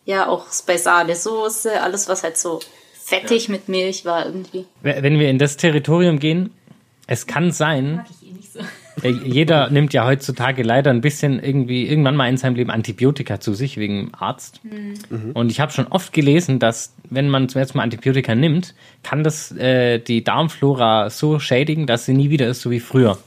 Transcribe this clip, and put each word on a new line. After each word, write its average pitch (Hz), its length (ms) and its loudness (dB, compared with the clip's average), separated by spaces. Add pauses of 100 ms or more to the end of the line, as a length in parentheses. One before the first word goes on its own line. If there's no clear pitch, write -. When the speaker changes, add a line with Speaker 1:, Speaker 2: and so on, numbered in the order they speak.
Speaker 1:
ja 196 240 -2
auch - 160 -2 (220)
bei 175 100 2
Sahnesoße, 185 1080 0
alles, 185 280 -4
was 190 120 -4
halt 165 140 -6
so 170 240 -4 (420)
fettig 226 440 -2
Speaker 2:
Ja. 208 60 -4
Speaker 1:
mit 196 180 -8
Milch 190 340 -2
war 170 220 -2
irgendwie. 185 400 -10 (160)
Speaker 2:
We-, 139 180 -2
wenn 143 180 4
wir 147 120 4
in 131 80 2
das 143 180 2
Territorium 160 600 2
gehen, 160 320 0 (560)
es - 200 -4
kann 170 260 0
sein, 151 440 -2
Speaker 1:
Mag 180 100 -10 (140)
ich - 80 -20
eh - 40 -20
nicht - 200 -20
so. - 60 -20 (440)
Speaker 2:
äh, 127 80 0 (140)
jeder 139 460 2
nimmt 143 240 2
ja 120 100 4
heutzutage 131 580 0
leider 131 280 4
ein 120 100 4
bisschen 143 420 0
irgendwie 127 460 0
irgendwann 147 280 2
mal 131 120 2
in 127 80 2
seinem 127 200 0
Leben 120 140 -2
Antibiotika 113 680 -2
zu 107 140 -4
sich 135 240 -6
wegen 101 300 -4
dem - 60 -18
Arzt. - 500 -8
Speaker 1:
Mhm. 208 300 -12 (140)
Speaker 3:
Mhm. 113 240 -8
Speaker 2:
Und 117 180 0
ich 107 100 -4
hab 147 120 -2
schon 127 140 -2
oft - 260 -4
gelesen, 143 460 4
dass 117 340 -2 (160)
wenn 139 220 0
man 135 180 2
zum 131 120 -4
ersten 135 180 -2
Mal 110 60 0
Antibiotika 123 500 -2
nimmt, 160 400 0 (300)
kann 151 200 -2
das, 151 280 -4
äh, 123 480 2
die 117 240 0
Darmflora 120 840 2
so 151 300 0
schädigen, 151 480 0
dass 120 180 0
sie 131 80 0
nie 139 160 4
wieder 143 200 2
ist, 127 120 -4
so 123 100 -4
wie 117 100 -2
früher. 120 360 4 (100)